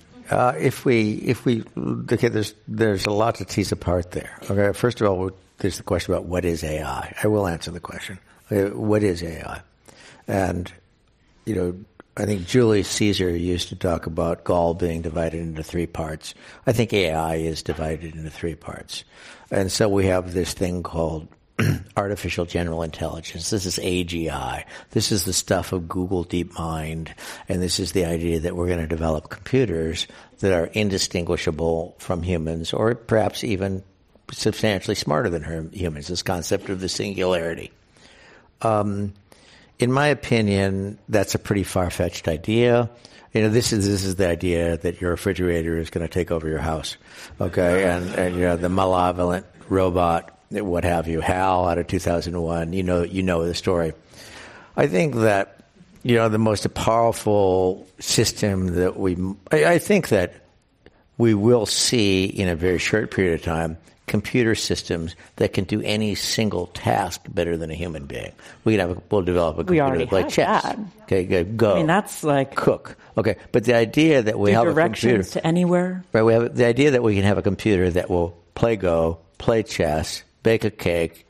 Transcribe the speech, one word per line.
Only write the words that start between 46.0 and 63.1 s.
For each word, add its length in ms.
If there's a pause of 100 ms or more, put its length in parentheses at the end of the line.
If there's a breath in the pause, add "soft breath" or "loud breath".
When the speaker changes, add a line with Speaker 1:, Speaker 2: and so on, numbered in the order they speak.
Speaker 1:
take 240
over 180
your 80
house, 400 (420 loud breath)
okay? 440
And, 320
and, 200
you 60
know, 160
the 120
malevolent 760 (240)
robot, 640 (200)
what 320
have 240
you, 120
hal 480
out 120
of 80
two 100
thousand 420
one, 340
you 100
know, 180
you 220
know 200
the 120
story. 380 (840 loud breath)
I 80
think 300
that, 480 (400)
you 120
know, 140
the 80
most 380
powerful 1120 (100)
system 800
that 200
we, 220 (340)
I, 140
I 140
think 300
that 260 (840 soft breath)
we 160
will 320
see 600
in 240
a 60
very 220
short 320
period 240